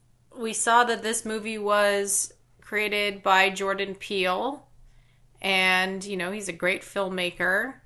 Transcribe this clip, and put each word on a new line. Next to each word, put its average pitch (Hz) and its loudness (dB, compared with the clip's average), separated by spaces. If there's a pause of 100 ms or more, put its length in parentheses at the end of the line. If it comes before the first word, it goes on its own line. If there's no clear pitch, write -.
(360)
we 226 -4
saw 240 4
that 226 -4
this 226 -4
movie 220 -6
was 202 2 (260)
created 208 -2
by 190 6
Jordan 196 -4
Peele, 196 -2 (720)
and, 185 2
you 202 -6
know, 175 -4
he's 202 -10
a 180 -6
great 180 -2
filmmaker. 185 -2